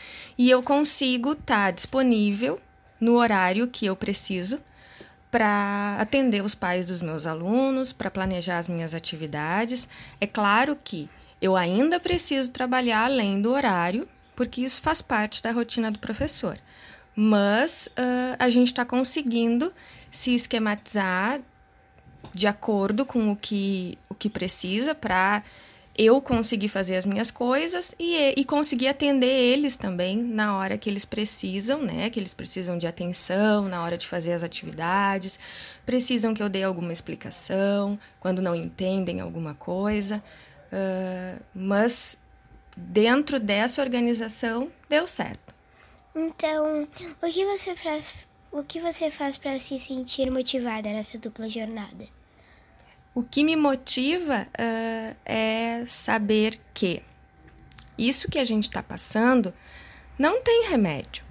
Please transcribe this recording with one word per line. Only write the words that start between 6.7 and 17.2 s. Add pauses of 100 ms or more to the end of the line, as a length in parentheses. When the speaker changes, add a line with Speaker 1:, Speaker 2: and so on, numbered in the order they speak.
Speaker 1:
dos
meus
alunos,
pra
planejar
as
minhas
atividades. (320)
É
claro
que (320)
eu
ainda
preciso
trabalhar
além
do
horário, (260)
porque
isso
faz
parte
da
rotina
do
professor. (560)
Mas,